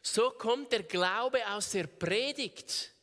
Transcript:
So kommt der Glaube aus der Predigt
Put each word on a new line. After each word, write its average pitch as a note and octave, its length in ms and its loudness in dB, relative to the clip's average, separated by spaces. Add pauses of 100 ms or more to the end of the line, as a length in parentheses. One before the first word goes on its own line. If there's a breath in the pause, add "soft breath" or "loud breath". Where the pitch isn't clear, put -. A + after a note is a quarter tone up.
So A#3+ 300 4
kommt B3 400 0
der A3 100 2
Glaube G#3 640 0
aus G3+ 220 -4
der F3+ 160 0
Predigt - 1040 -4 (120)